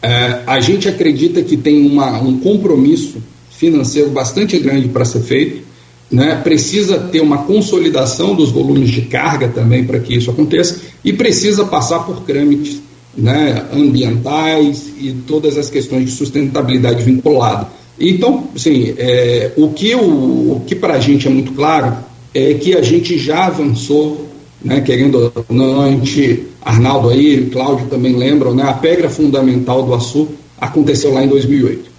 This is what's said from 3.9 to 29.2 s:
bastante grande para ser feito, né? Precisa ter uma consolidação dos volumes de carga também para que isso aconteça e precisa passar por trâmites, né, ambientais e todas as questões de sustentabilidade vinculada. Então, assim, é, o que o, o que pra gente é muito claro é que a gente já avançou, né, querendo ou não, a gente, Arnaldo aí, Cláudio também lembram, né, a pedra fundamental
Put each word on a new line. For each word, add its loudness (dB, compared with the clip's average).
bastante -2
grande 0
para -2
ser -2
feito, -2
né? 0
Precisa 0
ter -2
uma 2
consolidação 0
dos 2
volumes 2
de -2
carga -2
também 2
para -2
que -4
isso 0
aconteça 0
e 0
precisa 0
passar -2
por -10
trâmites, -2
né, 0
ambientais 0
e -8
todas -2
as -6
questões -2
de -6
sustentabilidade -2
vinculada. 2
Então, 0
assim, 0
é, 0
o 2
que -2
o, 0
o 0
que -4
pra 0
gente 0
é 0
muito 0
claro 0
é 2
que 0
a 2
gente 0
já 0
avançou, -2
né, 0
querendo 2
ou -8
não, 2
a 2
gente, 0
Arnaldo 2
aí, 4
Cláudio -2
também 0
lembram, 0
né, 2
a 0
pedra 2
fundamental 0